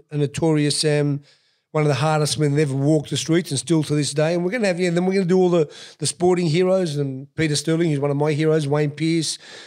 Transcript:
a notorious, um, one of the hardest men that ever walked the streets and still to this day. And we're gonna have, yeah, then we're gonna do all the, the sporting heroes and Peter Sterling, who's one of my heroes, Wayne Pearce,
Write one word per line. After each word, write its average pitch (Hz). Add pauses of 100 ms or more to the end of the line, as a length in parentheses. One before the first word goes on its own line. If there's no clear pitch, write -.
(120)
a 151
notorious, 147
um, 147 (500)
one 156
of 151
the 139
hardest 151
men 147
that 151
ever 135
walked 143
the 143
streets 156
and 139
still 160
to 151
this 147
day. 151
And 175
we're 180
gonna 226
have, 180
yeah, 185
then 175
we're 190
gonna 196
do 185
all 185
the, 165 (280)
the 147
sporting 180
heroes 180
and 139
Peter 156
Sterling, 165
who's 143
one 143
of 143
my 151
heroes, 156
Wayne 147
Pearce, 160 (300)